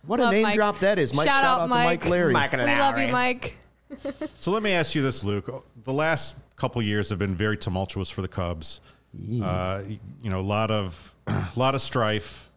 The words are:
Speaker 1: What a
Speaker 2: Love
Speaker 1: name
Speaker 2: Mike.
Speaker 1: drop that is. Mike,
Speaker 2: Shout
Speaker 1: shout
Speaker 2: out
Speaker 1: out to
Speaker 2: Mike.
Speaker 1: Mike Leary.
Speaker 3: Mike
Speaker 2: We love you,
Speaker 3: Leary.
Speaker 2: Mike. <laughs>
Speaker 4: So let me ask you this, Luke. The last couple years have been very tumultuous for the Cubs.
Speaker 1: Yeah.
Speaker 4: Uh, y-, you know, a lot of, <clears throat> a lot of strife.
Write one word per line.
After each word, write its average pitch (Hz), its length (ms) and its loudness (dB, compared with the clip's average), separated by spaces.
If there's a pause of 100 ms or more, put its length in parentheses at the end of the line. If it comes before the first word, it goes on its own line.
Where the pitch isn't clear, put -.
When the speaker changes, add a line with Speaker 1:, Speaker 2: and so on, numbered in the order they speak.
Speaker 1:
What 214 120 0
a 269 60 4
Speaker 2:
Love 233 80 4
Speaker 1:
name 220 120 4
Speaker 2:
Mike. 208 100 2
Speaker 1:
drop 208 240 2
that 196 200 4
is. 127 140 2
Mike, 143 140 2
Speaker 2:
Shout 277 160 4
Speaker 1:
shout - 20 4
Speaker 2:
out 254 160 4
Speaker 1:
out - 40 2
to - 40 -2
Speaker 2:
Mike. 240 160 4 (200)
Speaker 1:
Mike - 60 0
Leary. 175 220 4
Speaker 3:
Mike 143 200 2
Speaker 2:
We 135 60 0
love 123 380 4
you, - 80 0
Speaker 3:
Leary. 247 80 0
Speaker 2:
Mike. 254 480 -2
<laughs> - 800 -12
Speaker 4:
So - 120 -2
let 214 120 0
me 208 100 0
ask 170 220 0
you 151 80 2
this, 131 200 0
Luke. 104 440 -4 (180)
The 131 80 -4
last 156 440 0 (200)
couple 123 240 -2
years 104 300 0
have 101 80 -4
been 98 160 0
very 107 240 0
tumultuous 92 500 -4
for - 140 -8
the 92 60 -6
Cubs. 85 520 -6 (320)
Speaker 1:
Yeah. 113 320 -6
Speaker 4:
Uh, 92 420 -2
y-, 104 120 -10 (240)
you 113 80 -4
know, 92 100 -2
a - 20 -2
lot 107 280 0
of, 98 500 -4
<clears throat> - 60 -14
a 98 300 -4
lot 131 180 2
of 131 80 -2
strife. 107 760 -2